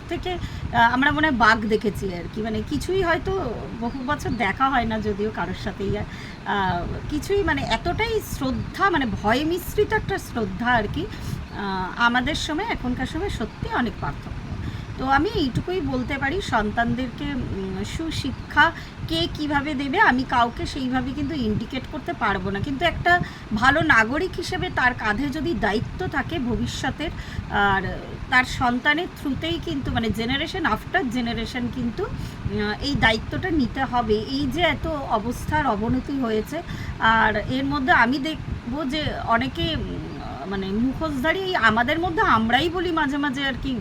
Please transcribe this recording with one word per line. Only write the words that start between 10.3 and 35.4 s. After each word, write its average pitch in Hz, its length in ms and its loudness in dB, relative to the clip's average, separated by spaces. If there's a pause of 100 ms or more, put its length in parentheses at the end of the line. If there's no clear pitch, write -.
আর 240 180 6 (100)
কি, 330 120 -2
আহ, - 960 -4
আমাদের 247 340 4
সময় 320 300 -2
এখনকার 254 420 -2
সময় 370 240 -2
সত্যি - 440 -4
অনেক 247 260 0
পার্থক্য। - 400 -6 (580)
তো 262 80 -2
আমি 277 280 4
এইটুকুই 359 460 0
বলতে 269 380 -2
পারি, 285 240 0
সন্তানদেরকে, 233 840 0
উম, 196 600 -4
সুশিক্ষা 311 880 0 (360)
কে 330 260 0
কীভাবে 294 400 -2
দেবে, 277 260 0
আমি 262 280 6
কাউকে 240 380 2
সেইভাবে 262 460 -2
কিন্তু 285 220 -2
ইন্ডিকেট 226 480 -2 (100)
করতে 311 200 -6
পারবো 196 380 0
না, 196 100 -2
কিন্তু 277 240 -2
একটা 349 360 4 (340)
ভালো 269 280 6
নাগরিক 285 540 4
হিসেবে 359 380 -2
তার 247 200 4
কাঁধে 233 340 0
যদি 302 260 -2
দায়িত্ব 214 520 0
থাকে 311 320 -2
ভবিষ্যতের, 247 720 -2 (400)
আর 202 320 4 (480)
তার 254 140 6
সন্তানের 277 600 0 (140)
through-তেই 320 440 -2
কিন্তু, 285 260 -4
মানে, 233 180 0
generation 254 520 -2
after 330 440 0
generation 233 580 -2 (120)
কিন্তু, 240 300 -2
উম, 208 760 -2
এই 285 140 -2
দায়িত্বটা 233 560 2
নিতে 269 340 2
হবে। 226 300 2
এই 269 380 -2
যে 311 100 0
এত 302 240 2
অবস্থার 247 800 0